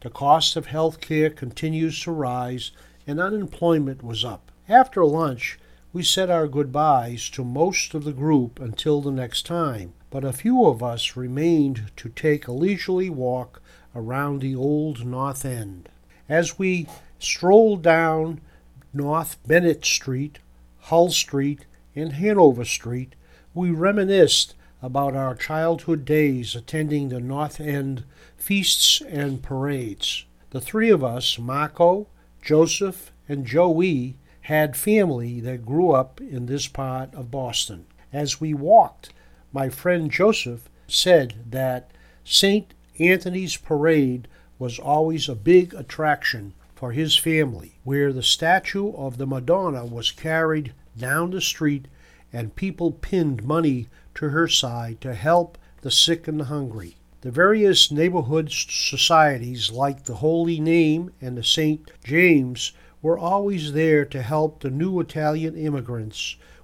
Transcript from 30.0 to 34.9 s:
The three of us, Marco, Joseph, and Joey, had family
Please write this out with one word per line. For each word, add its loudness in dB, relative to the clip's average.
The -8
three 0
of 6
us, -2
Marco, 2
Joseph, 0
and -6
Joey, 2
had 0
family 0